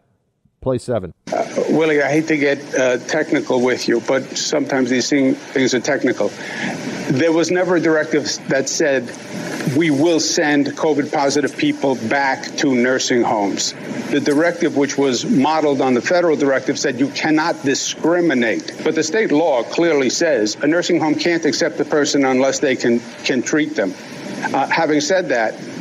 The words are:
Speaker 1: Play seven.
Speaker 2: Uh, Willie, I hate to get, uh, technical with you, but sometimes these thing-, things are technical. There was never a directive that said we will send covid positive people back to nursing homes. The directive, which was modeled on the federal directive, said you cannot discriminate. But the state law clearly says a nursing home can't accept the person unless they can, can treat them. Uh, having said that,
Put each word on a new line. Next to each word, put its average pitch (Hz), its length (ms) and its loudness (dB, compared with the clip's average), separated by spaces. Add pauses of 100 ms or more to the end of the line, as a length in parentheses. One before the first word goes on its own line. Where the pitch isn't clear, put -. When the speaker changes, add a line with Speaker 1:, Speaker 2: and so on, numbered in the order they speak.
(600)
Speaker 1:
Play 131 160 -2
seven. 110 380 -4 (180)
Speaker 2:
Uh, - 140 -2 (240)
Willie, 151 320 2
I 135 80 0
hate 156 180 0
to 156 80 0
get, 139 380 -2
uh, 127 240 2
technical 135 640 0
with 123 260 0
you, 117 140 2
but 131 200 0 (140)
sometimes 135 540 -2
these 123 180 0
thing-, 135 260 2
things 131 380 -2
are 127 80 0
technical. 117 500 0 (800)
There 156 240 2
was 160 180 2
never 180 260 2
a 165 40 2
directive 156 440 2 (240)
that 135 200 0
said 135 420 0 (680)
we 160 140 2
will 151 300 4
send 147 480 2
covid 147 440 0
positive 139 440 0
people 143 380 0 (140)
back 135 360 0 (140)
to 139 160 2
nursing 127 480 2
homes. 104 500 0 (380)
The 147 100 0
directive, 151 560 0
which 139 220 0
was 135 260 0
modeled 147 560 2
on 131 140 2
the 120 80 2
federal 175 340 2
directive, 135 420 0
said 127 220 -2
you 139 80 2
cannot 156 540 0
discriminate. 139 1080 0 (120)
But 156 100 0
the 156 80 0
state 214 300 0
law 147 300 4
clearly 143 480 2
says 117 460 2
a - 100 -2
nursing 170 340 2
home 151 140 2
can't 165 300 0
accept 156 340 0
the 143 60 0
person 143 400 2
unless 131 340 2
they 131 180 2
can, 120 240 2 (240)
can 127 180 0
treat 151 340 0
them. 92 180 -2 (600)
Uh, 135 140 0
having 151 320 2
said 180 280 0
that, 117 260 0 (260)